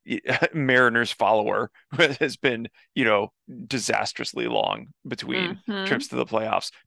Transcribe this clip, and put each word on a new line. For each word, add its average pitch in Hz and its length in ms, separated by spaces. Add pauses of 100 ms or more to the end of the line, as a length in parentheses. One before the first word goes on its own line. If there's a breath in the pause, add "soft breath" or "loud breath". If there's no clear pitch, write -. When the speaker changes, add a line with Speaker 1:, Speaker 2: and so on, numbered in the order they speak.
Speaker 1:
y-, 113 140 (160)
<laughs> - 180
Mariners 127 560
follower 107 600 (120)
<laughs> - 140
who 170 80 (160)
has 143 160
been, 117 320 (260 soft breath)
you 131 100
know, 104 280 (340)
disastrously 110 800
long - 420 (180)
between 180 520 (100)
Speaker 2:
Mm-hmm. 196 180
Speaker 1:
trips 220 220
to - 80
the 127 100
playoffs, 110 440 (160 soft breath)